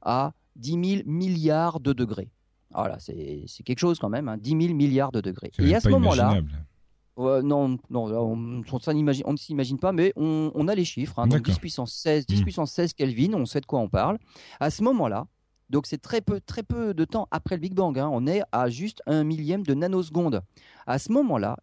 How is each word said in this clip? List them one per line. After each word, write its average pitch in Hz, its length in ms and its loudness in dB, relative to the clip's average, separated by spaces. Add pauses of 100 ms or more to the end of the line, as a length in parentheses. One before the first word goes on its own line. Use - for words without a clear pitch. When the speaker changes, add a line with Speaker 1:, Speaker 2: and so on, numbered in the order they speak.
Speaker 1:
à 127 300 0 (240)
dix 143 220 -4
mille 190 280 0
milliards 165 760 0
de 135 100 0
degrés. 107 380 -4 (440)
Voilà, - 260 -4
c'est, 73 460 -10
c'est - 180 -18
quelque 123 160 -4
chose 170 200 2
quand 107 80 -2
même, 117 220 -2
hein, 110 80 -6
dix 120 180 -2
mille 170 180 2
milliards 139 380 2
de 120 80 -2
degrés. 92 340 -6
Speaker 2:
C'est 95 100 2
Speaker 1:
Et - 20 6
Speaker 2:
même 190 100 6
Speaker 1:
à 226 60 2
ce - 80 4
Speaker 2:
pas - 0 -
Speaker 1:
moment-là, 120 420 6
Speaker 2:
imaginable. 76 340 0 (520)
Speaker 1:
euh, 131 240 2
non, 139 360 2 (120)
non, 120 180 -2
là, 113 140 -2
on, 117 500 -4
on 131 80 -4
s'en 151 160 -2
imagine, 147 300 2
on 139 80 -2
ne 147 40 -2
s'imagine 135 420 -4
pas, 185 120 2
mais 185 240 2
on, 156 400 0
on 151 140 0
a 214 60 0
les 180 100 0
chiffres, 131 340 -6
hein, 117 40 0
donc 131 160 4
Speaker 2:
D'accord. 98 160 0
Speaker 1:
dix - 40 -4
puissance 131 340 -8
seize, 151 320 0
dix 101 140 2
Speaker 2:
Hmm. 101 40 4
Speaker 1:
puissance 147 280 -2
seize 175 220 -2
Kelvin, 151 400 0
on 147 120 0
sait 143 140 -4
de - 60 -6
quoi 131 140 -2
on 107 100 -2
parle. 156 280 2 (440)
À 147 80 2
ce 151 140 -4
moment-là, 170 440 2 (420)
donc 143 160 0
c'est - 160 -8
très 226 200 -2
peu, 202 180 -2
très - 240 -8
peu 226 300 -2
de 160 100 0
temps 214 280 -2
après - 240 -4
le 160 60 -6
Big 190 120 -6
Bang, 180 260 0
hein, 147 140 0
on 123 140 0
est 190 160 0 (100)
à 123 160 2
juste 156 380 -8
un 151 180 2
millième 160 380 -2
de 147 100 0
nanoseconde. 165 680 0 (460)
À 131 120 0
ce - 120 -4
moment-là, 147 520 2